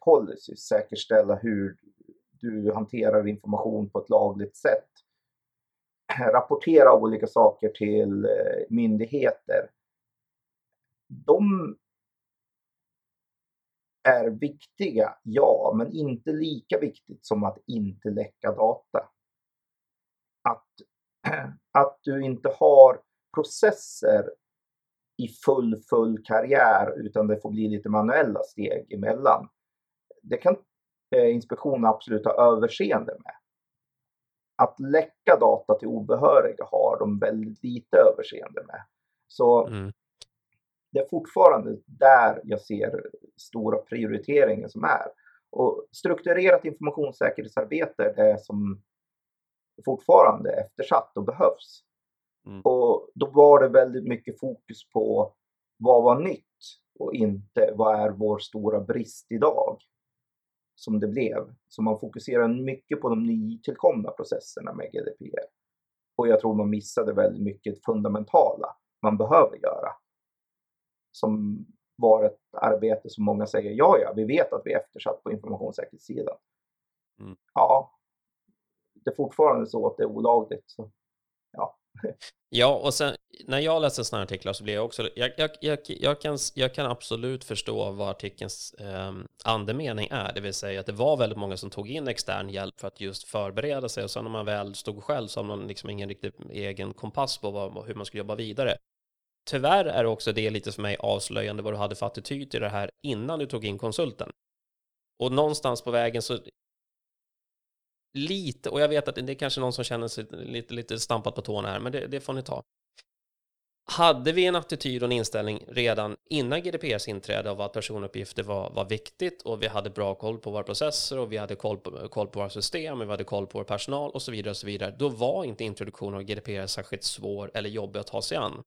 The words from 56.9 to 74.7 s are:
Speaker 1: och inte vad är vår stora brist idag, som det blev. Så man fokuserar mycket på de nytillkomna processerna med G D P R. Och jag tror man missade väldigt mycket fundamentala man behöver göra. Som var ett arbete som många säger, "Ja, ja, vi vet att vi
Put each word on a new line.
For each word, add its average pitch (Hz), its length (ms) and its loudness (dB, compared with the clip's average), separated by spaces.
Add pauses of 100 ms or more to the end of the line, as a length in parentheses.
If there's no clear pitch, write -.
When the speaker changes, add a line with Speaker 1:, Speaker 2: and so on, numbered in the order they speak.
Speaker 1:
och - 160 -6
inte 107 600 0
vad 107 260 2
är 107 100 0
vår 104 280 -2
stora 107 420 -4
brist - 520 -8
idag, - 460 0 (960)
som 107 260 -4
det 104 80 0
blev. - 460 -4 (140)
Så - 140 -8
man 107 180 0
fokuserar 120 480 -2
mycket 131 520 -4
på 127 80 -2
de 117 180 0
nytillkomna 113 840 0
processerna - 640 -8
med - 200 -12
G - 120 -8
D - 140 -8
P - 60 -18
R. - 220 -8 (720)
Och 120 120 2
jag 110 120 6
tror 110 140 0
man 104 160 0
missade 107 420 -2
väldigt 104 300 2
mycket 101 420 -8
fundamentala 107 920 0 (260)
man 107 140 2
behöver 127 400 4
göra. - 360 -4 (1200)
Som 104 520 -4 (320)
var 110 280 6
ett - 160 -2 (120)
arbete 110 580 0
som 107 140 -6
många 104 220 0
säger, 104 240 -4
"Ja, 151 280 6
ja, - 180 -2
vi 110 80 0
vet 139 280 0
att - 120 -6
vi - 80 -4